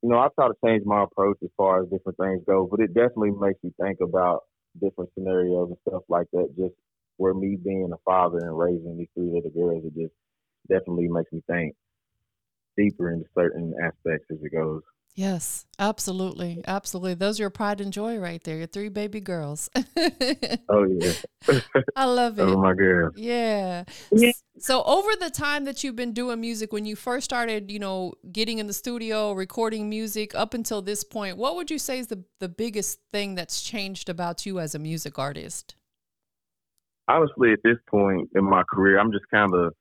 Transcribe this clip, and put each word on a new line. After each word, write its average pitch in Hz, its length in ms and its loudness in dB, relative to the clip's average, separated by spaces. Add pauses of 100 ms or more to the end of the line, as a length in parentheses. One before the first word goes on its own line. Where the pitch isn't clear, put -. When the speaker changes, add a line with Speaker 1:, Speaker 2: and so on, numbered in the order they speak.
Speaker 1:
you 120 80 2
know, 120 80 6
I 135 160 6
try 135 140 4
to 107 60 2 (100)
change 110 220 4
my 104 180 4
approach 98 400 0
as 90 120 -8
far 95 260 4
as 87 80 -4
different 95 280 -6
things 92 280 -2
go, 95 240 4
but 104 100 0
it 95 140 2
definitely 110 380 4
makes 98 320 0
me 87 160 -6
think 95 220 -2
about 87 420 2 (360)
different 92 340 -4
scenarios 90 560 0
and 87 80 -12 (100)
stuff 92 200 -6
like 87 240 0
that. 87 260 -2
Just 92 160 -4 (440)
where 95 160 2
me 98 220 -2
being 92 360 -4
a 82 120 -10
father 90 340 2
and 82 200 -4
raising 85 400 0
these 85 160 -8
three 87 180 -4
little 85 180 -2
girls, 82 360 -2
it 78 80 -10
just 80 200 -8 (540)
definitely 87 400 2
makes 85 240 -2
me 82 160 -8
think 85 280 -4 (1040)
deeper 95 340 2
into 85 140 -6 (100)
certain 85 460 0
aspects 82 480 -4
as 80 120 -8
it 76 100 -10
goes. 78 300 -2 (320)
Speaker 2:
Yes, 190 520 -6 (120)
absolutely. 185 880 -4
Absolutely. 190 480 -6
Those 202 260 -2
are 214 40 0
your 196 60 -2
pride 208 300 -2
and 196 120 -6
joy 220 260 -4
right 170 260 -8
there, 160 140 -6
your 165 100 -8
three 208 200 -8
baby 208 320 -6
girls. 156 540 -6
<laughs> - 40 0 (920)
Speaker 1:
Oh, 202 160 6
yeah. 180 280 2 (360)
<laughs> 135 120 6 (360)
Speaker 2:
I 269 80 4
love 247 340 2
Speaker 1:
Those 190 140 4
are 95 40 4
Speaker 2:
it. - 20 4
Speaker 1:
my - 160 6
girls. 87 400 4
Speaker 2:
Yeah. 214 720 -2 (260)
Speaker 1:
Yeah. 233 220 8
Speaker 2:
S-, - 120 -10 (140)
so 262 260 2
over 392 340 4
the 349 120 -4
time 294 340 -2
that 277 200 -8
you've 254 120 -6
been 240 160 -4
doing 240 280 -4
music, 220 320 -6
when 208 140 -4
you 208 100 -8
first 247 280 -4
started, 220 460 -4
you 208 80 -8
know, 190 360 -6 (180)
getting 220 260 -2
in 208 80 -6
the 202 60 -8
studio, 220 600 -4
recording 214 580 -4
music, 214 440 -6
up 220 200 -2
until 220 280 -4
this 202 220 -6
point, 196 320 -8
what 269 200 -2
would 339 140 -8
you 311 80 -4
say 262 200 -4
is 247 100 -8
the, 190 160 -10 (160)
the 185 80 -6
biggest 208 520 -6 (100)
thing 202 240 -4
that's - 280 -6
changed 190 460 -8
about 175 380 -6
you 185 140 -4
as 151 140 -6
a 151 40 -6
music 156 400 -6
artist? - 580 -8 (1300)
Speaker 1:
Honestly, 131 440 6
at 107 120 4
this 117 140 6 (100)
point 98 460 4
in 98 100 4
my 95 260 6
career, 98 280 6
I'm 110 140 4
just 101 200 -2
kinda 90 380 4 (100)